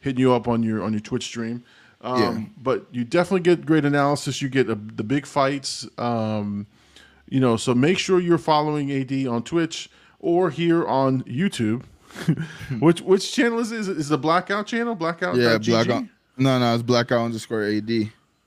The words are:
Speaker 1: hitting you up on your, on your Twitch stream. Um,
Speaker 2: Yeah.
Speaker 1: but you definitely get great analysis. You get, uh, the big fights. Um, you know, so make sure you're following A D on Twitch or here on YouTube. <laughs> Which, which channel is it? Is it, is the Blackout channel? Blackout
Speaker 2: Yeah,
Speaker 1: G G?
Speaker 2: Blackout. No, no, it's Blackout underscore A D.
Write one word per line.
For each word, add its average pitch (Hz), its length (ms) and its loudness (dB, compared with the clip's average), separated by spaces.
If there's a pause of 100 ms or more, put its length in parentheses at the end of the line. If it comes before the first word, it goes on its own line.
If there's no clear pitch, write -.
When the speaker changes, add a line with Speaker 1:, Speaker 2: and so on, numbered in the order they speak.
Speaker 1:
hitting 131 180 -2
you 127 140 6
up 117 120 0
on 117 160 0
your, 110 200 -2
on 107 100 -2
your 107 80 -2
Twitch 117 240 -6
stream. 120 400 -8 (380)
Um, 123 180 -2
Speaker 2:
Yeah. 113 240 -2 (180)
Speaker 1:
but 113 300 -2
you 123 120 -4
definitely 175 360 2
get 165 240 2
great 147 220 2
analysis. 143 560 0
You 139 80 -4
get, 127 180 2
uh, 110 80 -2 (180)
the - 80 -6
big 135 220 -2
fights. 139 640 -4 (100)
Um, 107 680 -4 (640)
you 131 100 2
know, 120 160 4
so 120 180 0
make 147 240 4
sure 185 220 2
you're 170 160 2
following 151 540 0
A 135 120 -2
D 135 240 -2
on 117 160 -2
Twitch 160 460 -4 (320)
or 170 300 2
here 165 360 2
on 131 360 2
YouTube. 123 600 -2 (440)
<laughs> - 520 -4
Which, 165 220 4
which 190 320 2
channel 233 260 2
is 233 140 -4
it? 233 80 -6
Is 196 80 -4
it, 190 80 -4
is 147 120 -4
the 151 100 2
Blackout 180 500 0
channel? 233 260 -2
Blackout 170 400 -4
Speaker 2:
Yeah, 120 240 4
Speaker 1:
G 107 60 -4
G? 117 80 0
Speaker 2:
Blackout. 113 320 2 (320)
No, 131 240 2
no, 120 140 2
it's 117 100 0
Blackout 117 380 2
underscore 113 420 -4
A 107 160 0
D. 110 320 -2 (340)